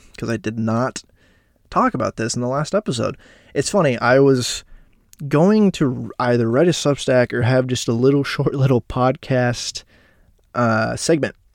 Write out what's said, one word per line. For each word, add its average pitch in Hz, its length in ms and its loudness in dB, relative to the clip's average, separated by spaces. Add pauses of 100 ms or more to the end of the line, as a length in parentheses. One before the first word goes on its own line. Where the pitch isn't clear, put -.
(180)
'cause 117 120 -6
I 113 80 -2
did 110 200 -6
not 113 460 -2 (680)
talk 233 240 0
about 104 220 -4
this 117 200 -6
in 123 60 -4
the 123 60 -4
last 139 260 -4
episode. 123 440 -4 (360)
It's - 160 -4
funny, 147 280 2
I 123 220 4
was 135 440 2 (640)
going 190 420 4
to 123 480 -2
either 120 320 0
write 135 180 2
a 175 40 4
Substack 131 600 0
or 120 80 -2
have 127 260 2
just 123 220 -4
a 123 40 0
little 135 300 2
<laughs> - 0 -
short - 300 -2
little 131 280 2
podcast, 127 1000 -2 (720)
uh, 113 400 0
segment 135 400 -2 (200)